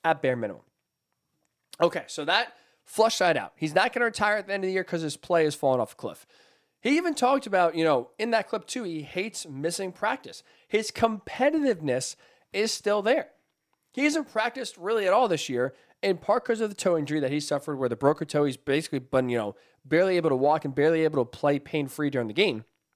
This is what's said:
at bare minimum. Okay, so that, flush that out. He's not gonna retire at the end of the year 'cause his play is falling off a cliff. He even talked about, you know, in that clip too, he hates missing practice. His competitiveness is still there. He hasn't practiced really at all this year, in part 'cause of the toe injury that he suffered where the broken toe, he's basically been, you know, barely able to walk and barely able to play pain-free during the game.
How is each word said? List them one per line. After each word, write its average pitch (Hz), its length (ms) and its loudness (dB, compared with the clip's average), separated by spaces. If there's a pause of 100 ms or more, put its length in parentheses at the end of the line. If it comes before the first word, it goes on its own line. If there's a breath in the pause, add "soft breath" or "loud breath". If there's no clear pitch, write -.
at 160 180 0
bare 127 140 2
minimum. 101 260 -6 (1200)
Okay, 170 240 0
so - 180 -10
that, 202 300 0 (320 soft breath)
flush 220 320 2
that 170 180 4
out. 101 200 -6
He's 156 180 -6
not 180 200 2
gonna 240 120 0
retire 214 320 0
at 190 80 -6
the 196 80 -6
end 196 100 -4
of 190 40 -2
the 185 60 -2
year 185 100 0
'cause 170 180 -4
his 151 160 -6
play 170 280 2
is 147 100 0
falling 131 260 2
off - 120 -4
a - 20 -20
cliff. - 320 -12 (520 soft breath)
He 277 180 2
even 339 180 -2
talked 269 320 2
about, 175 280 2
you 160 100 2
know, 135 240 2 (100)
in 233 120 -2
that 214 180 0
clip 214 180 -6
too, 247 160 -8
he 160 200 -8
hates 190 420 -8
missing 170 480 -6
practice. - 500 -6 (240 soft breath)
His 220 240 -2
competitiveness 226 1300 0 (340 soft breath)
is 214 220 -2
still 208 280 0
there. 247 280 0 (640)
He 269 100 -2
hasn't 302 280 0
practiced 233 460 -4
really 202 300 0
at 180 60 4
all 220 160 4
this 160 180 -2
year, 127 260 -2 (280 soft breath)
in 190 160 2
part 240 260 0
'cause 220 160 0
of 214 100 -2
the 202 60 -16
toe 175 220 2
injury 151 240 -2
that 135 100 0
he 147 80 -2
suffered 143 380 -6
where 131 100 0
the 117 80 -2
broken 143 320 2
toe, 147 160 0
he's 135 140 -2
basically 143 420 -2
been, 127 300 0
you 120 80 0
know, 104 180 -4 (300 soft breath)
barely 175 320 2
able 160 120 2
to 135 60 2
walk 147 300 2
and 135 100 -6
barely 160 300 4
able 147 180 2
to - 80 -6
play 147 260 0
pain-free 147 520 -4
during 123 180 -2
the 107 60 -8
game. 143 320 0 (300)